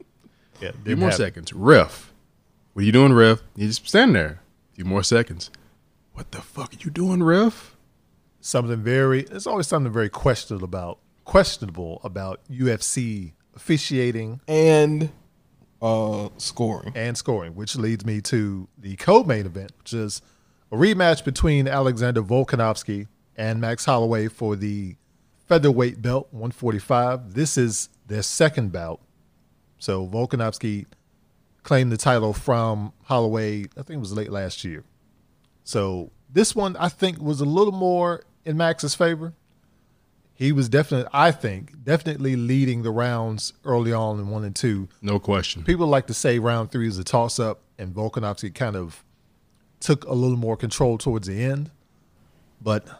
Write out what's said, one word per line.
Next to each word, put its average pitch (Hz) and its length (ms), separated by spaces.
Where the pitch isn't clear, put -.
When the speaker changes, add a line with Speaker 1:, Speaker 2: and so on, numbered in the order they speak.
Speaker 1:
Yeah, 92 80
Speaker 2:
A - 40
few - 100
Speaker 1:
didn't 113 160
Speaker 2:
more 190 100
Speaker 1:
happen. 104 160
Speaker 2:
seconds. 82 280
Ref, 104 600
what 101 100
are - 20
you 107 60
doing, 135 220
ref? 113 280
You 104 120
just 110 200
stand 214 280
there. 82 260
A - 40
few 90 100
more 95 180
seconds. 113 460
What - 180
the - 100
fuck - 320
are - 60
you 170 120
doing, 180 300
ref? 185 540
Speaker 1:
Something 117 420
very, 131 420
there's 196 240
always 185 200
something 139 240
very 110 180
questionable 110 560
about, 90 340
questionable 90 760
about 95 360
U 127 200
F 113 140
C 104 500
officiating 123 920
Speaker 3:
And, 156 640
uh, 107 560
scoring. - 580
Speaker 1:
and 117 220
scoring, 87 380
which 104 200
leads 110 300
me 107 160
to 101 460
the 98 200
co-main 165 500
event, 95 320
which - 140
is 110 280
a 107 40
rematch 180 500
between 143 420
Alexander 123 540
Volkanovski 110 840
and 110 240
Max 117 240
Holloway 113 420
for 107 280
the 101 400
featherweight 127 540
belt, 123 300
one 117 200
forty-five. 123 800
This 147 240
is 117 320
their 104 160
second 147 480
bout. 85 280
So 95 280
Volkanovski 110 800
claimed 131 280
the 113 60
title 110 360
from 113 600
Holloway, 110 600
I 135 40
think 139 100
it 151 80
was 98 140
late 107 180
last 98 320
year. 82 200
So 95 480
this 190 240
one, 196 220
I 170 120
think, 180 300
was 147 220
a 147 40
little 190 280
more 180 500
in 156 120
Max's 165 380
favor. 165 380
He 135 160
was 135 180
definitely, 131 440
I 151 180
think, 104 520
definitely 139 520
leading 123 480
the 113 80
rounds 113 600
early 120 300
on 110 260
in 101 100
one 107 140
and 101 120
two. 101 340
Speaker 2:
No 101 160
question. 95 460
Speaker 1:
People 170 240
like 139 200
to 117 60
say 120 260
round 117 320
three 117 160
is 98 120
a 92 60
toss-up, 117 560
and 92 160
Volkanovski 107 580
kind 110 220
of 87 280
took - 260
a - 80
little 123 240
more 113 200
control 117 400
towards 110 300
the 98 160
end. 143 280
But 107 240